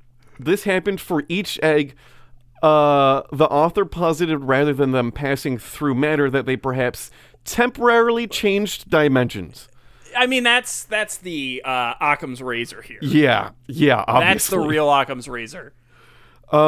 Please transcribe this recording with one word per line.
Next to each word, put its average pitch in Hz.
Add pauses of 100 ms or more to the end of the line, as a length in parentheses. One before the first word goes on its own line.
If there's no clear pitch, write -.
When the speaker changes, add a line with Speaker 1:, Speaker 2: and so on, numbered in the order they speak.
(400)
Speaker 1:
this 165
happened 190
for 147
each 196
egg. 151 (680)
Uh, 143
the 147
author 170
posited 165
rather 139
than 135
them 120
passing 135
through 143
matter 143
that 127
they 131
perhaps 127 (340)
temporarily 233
changed 202
dimensions. 127 (480)
Speaker 2:
I 247
mean, 254
that's, 240
that's 214
the, 135
uh, 123
Occam's 147
razor 117
here. -
Speaker 1:
Yeah, 135 (160)
yeah, 131
Speaker 2:
That's 170
the 190
Speaker 1:
obviously. 156
Speaker 2:
real 151
Occam's 135
razor. 117 (760)
Speaker 1:
Um, 151